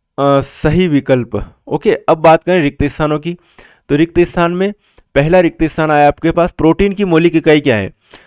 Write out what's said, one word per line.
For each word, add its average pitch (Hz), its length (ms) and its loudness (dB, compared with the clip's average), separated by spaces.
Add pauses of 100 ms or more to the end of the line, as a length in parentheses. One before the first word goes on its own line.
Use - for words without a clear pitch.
(180)
अ, 139 220 2
सही 160 480 -2
विकल्प। 127 680 -4 (120)
ओके, 160 280 -2
अब - 240 -2
बात 160 260 4
करें 180 180 0
रिक्त 143 220 -4
स्थानों 151 340 -4
की, 170 200 -10 (500)
तो 143 80 0
रिक्त 165 240 0
स्थान 170 320 0
में 190 220 -4 (400)
पहला 156 260 2
रिक्त 165 240 -2
स्थान 156 260 -4
आया 147 180 4
आपके 160 220 -2
पास, 170 200 -2
प्रोटीन 165 420 0
की 196 120 -4
मौलिक 165 320 2
इकाई 151 240 2
क्या 135 160 0
है? 95 160 -6 (340)